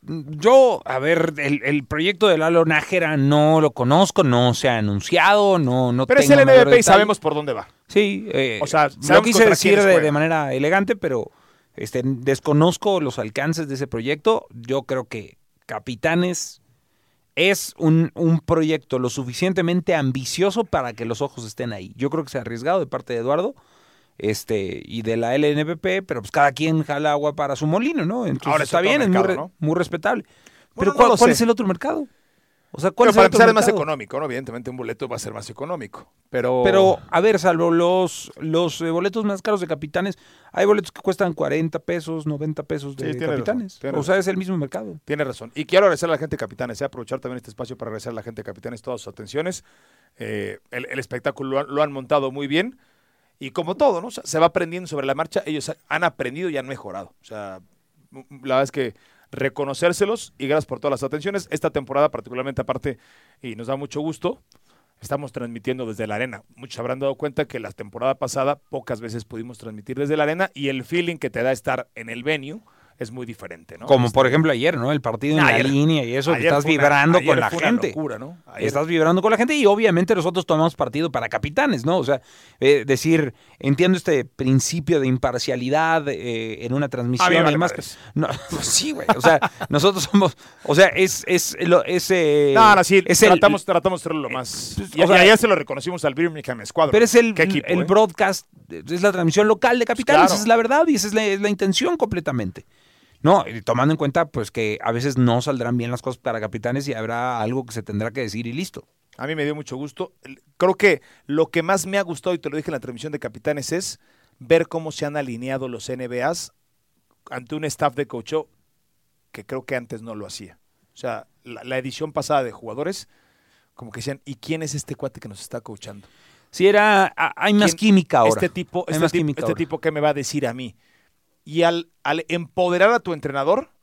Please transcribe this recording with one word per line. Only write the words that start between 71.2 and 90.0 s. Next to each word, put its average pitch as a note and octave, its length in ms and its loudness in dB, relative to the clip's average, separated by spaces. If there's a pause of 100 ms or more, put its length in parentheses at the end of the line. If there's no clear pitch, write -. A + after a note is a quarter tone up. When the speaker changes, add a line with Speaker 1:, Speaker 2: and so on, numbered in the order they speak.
Speaker 2:
te A#2+ 140 -6
da C3 80 0
estar B2+ 440 -4
en A2+ 140 -16
el A#2+ 140 -12
venue D3+ 380 -6 (360)
es A2 140 -10
muy B2+ 140 -12
diferente, E2+ 520 -16
¿no? A#2 100 -16
Speaker 1:
Como C3+ 180 4
Speaker 2:
Este A2 100 -2
Speaker 1:
por C3 100 6
ejemplo D#3 280 4
ayer, C#3+ 240 0
¿no? C3 160 -2
El C#3+ 80 -2
partido C3 360 -2
en E3 60 4
Speaker 2:
Nah, C#3+ 60 4
Speaker 1:
la B2+ 80 2
Speaker 2:
ayer, B2+ 120 0
Speaker 1:
línea C#3+ 360 2
y A#2 100 -6
eso, C#3 160 0
que D3+ 60 2
Speaker 2:
ayer C#3 100 0
Speaker 1:
estás D3 160 2
Speaker 2:
fue D#3 120 2
una, C#3+ 60 0
Speaker 1:
vibrando D3 360 6
Speaker 2:
ayer D3 120 2
Speaker 1:
con - 120 4
la - 80 0
Speaker 2:
fue - 80 -4
una - 100 -2
Speaker 1:
gente. A3+ 220 0
Speaker 2:
locura, C#3 280 -6
¿no? D3+ 280 -14
Ayer - 240 -8
Speaker 1:
Estás C#3+ 180 -2
vibrando E3 340 2
con G#3+ 100 2
la A3 60 2
gente B3+ 160 0
y C#4+ 120 2
obviamente G3+ 500 4
nosotros F3+ 300 -4
tomamos D#3+ 300 0
partido C#3+ 360 -4
para A#2+ 160 -4
Capitanes, D3 560 -2
¿no? E3 140 0
O C#3 80 -2
sea, C3+ 160 0 (400)
eh, C3+ 260 4
decir, D3 460 0 (260)
entiendo F3+ 380 2
este D3 260 0
principio C#3 800 0
de C3 60 0
imparcialidad, C3 1000 0
eh, A2+ 580 -8
en A#2+ 80 -4
una C#3+ 140 -2
transmisión B2 400 -2
Speaker 2:
A - 40 4
mí F3 40 4
me E3 60 4
Speaker 1:
y - 20 2
Speaker 2:
vale D3+ 120 2
Speaker 1:
demás, E3+ 160 0
Speaker 2:
madres. - 260 -12 (160)
Speaker 1:
no, D3 160 -2 (100)
<laughs> - 100 -18
pues D3+ 160 -6
sí, - 280 -2
güey, - 200 -6
o C3 60 0
sea, D#3+ 220 4 (260)
nosotros D#3+ 420 2